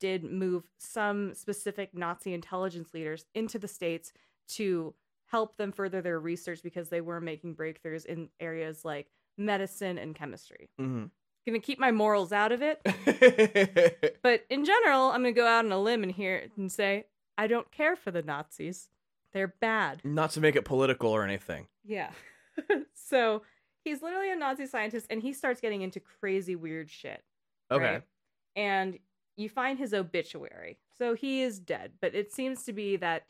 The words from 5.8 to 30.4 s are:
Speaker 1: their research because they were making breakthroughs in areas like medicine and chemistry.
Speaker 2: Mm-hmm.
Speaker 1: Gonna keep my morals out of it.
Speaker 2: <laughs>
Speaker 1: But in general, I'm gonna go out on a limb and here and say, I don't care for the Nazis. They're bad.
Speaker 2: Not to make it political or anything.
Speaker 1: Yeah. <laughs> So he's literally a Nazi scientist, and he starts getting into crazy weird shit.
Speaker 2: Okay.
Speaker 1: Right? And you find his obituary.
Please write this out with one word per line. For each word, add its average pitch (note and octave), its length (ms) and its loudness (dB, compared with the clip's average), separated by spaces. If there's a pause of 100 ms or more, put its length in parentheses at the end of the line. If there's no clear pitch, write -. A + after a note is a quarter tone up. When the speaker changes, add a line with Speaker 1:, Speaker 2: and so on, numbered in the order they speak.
Speaker 1:
their E3+ 200 -2
research E3+ 420 -6
because E3+ 260 -8
they E3+ 140 -2
were E3+ 180 -6
making E3 360 -8
breakthroughs D#3 500 -8
in E3 220 -8 (120)
areas D#3+ 440 -6
like D3 240 -6 (280)
medicine G3 600 -2
and D#3 160 -10
chemistry. - 560 -14 (100)
Speaker 2:
Mm-hmm. B2+ 260 -4 (400)
Speaker 1:
Gonna A3+ 140 0
keep C4+ 180 -6
my B3+ 120 4
morals G#3+ 420 4
out G#3 200 4
of B3 100 0
it. D4+ 220 0
Speaker 2:
<laughs> G3 1400 6
Speaker 1:
But A#3+ 260 4
in C#4 160 0
general, D4+ 460 6
I'm B3+ 120 2
gonna B3 100 2
go A#3 140 6
out A3+ 180 6
on G#3+ 80 0
a F#3+ 80 2
limb A3 220 2
and F#3 100 -2
here F#3+ 440 -4
and G3 140 -4
say, G3+ 360 0 (300)
I G#3+ 120 2
don't A#3 220 0
care D#4 260 2
for G#3 140 -8
the F3 120 -2
Nazis. D3+ 680 -8 (460)
They're F#3+ 260 -2
bad. G3+ 440 0
Speaker 2:
Not D#3 280 2
to D#3 80 -4
make D3+ 160 6
it C#3 80 4
political C3 460 2
or G#2+ 140 2
anything. G2 420 -6 (180)
Speaker 1:
Yeah. G3+ 320 -8
<laughs> - 40 -20 (760)
So A3+ 480 2 (420)
he's D4 180 -6
literally F#4+ 280 -4
a F#4 60 -2
Nazi C#4 300 -2
scientist, A3 440 -4
and A3 100 -4
he C4 140 -4
starts B3 260 -2
getting G#3 220 -2
into F#3 180 -8
crazy F#3+ 560 -4
weird D#3+ 340 -8
shit. - 320 -14 (480)
Speaker 2:
Okay. C3 140 4
Speaker 1:
Right? G#2+ 180 -2 (540)
And F#3+ 420 0 (380)
you G#3+ 140 -6
find C4 280 -2
his B3+ 140 -6
obituary. E3+ 840 -4 (180)